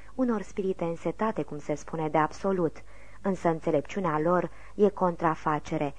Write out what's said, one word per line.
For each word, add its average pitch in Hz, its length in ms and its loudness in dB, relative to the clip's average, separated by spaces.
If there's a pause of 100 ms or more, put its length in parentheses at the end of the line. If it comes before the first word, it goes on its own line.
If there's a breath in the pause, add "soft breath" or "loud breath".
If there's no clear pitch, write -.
(140 loud breath)
unor 240 280 2
spirite 190 420 -2
însetate, 170 580 0
cum 147 160 -6
se 151 160 -2
spune, 156 340 -4
de 156 100 2
absolut, 170 580 2 (460 loud breath)
însă 185 260 0
înțelepciunea 160 720 0
lor 170 320 2 (240 loud breath)
e 202 140 6
contrafacere, 160 1120 0